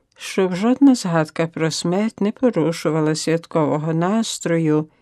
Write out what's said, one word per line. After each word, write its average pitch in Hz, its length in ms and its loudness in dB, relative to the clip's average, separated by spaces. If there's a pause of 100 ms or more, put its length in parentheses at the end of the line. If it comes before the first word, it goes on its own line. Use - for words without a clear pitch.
(180)
щоб 185 380 -2
жодна 254 400 4
згадка 165 520 -2
про 160 240 -4
смерть 196 500 -2
не 208 100 0
порушувала 160 840 0
святкового 160 760 -2
настрою 165 920 0 (140)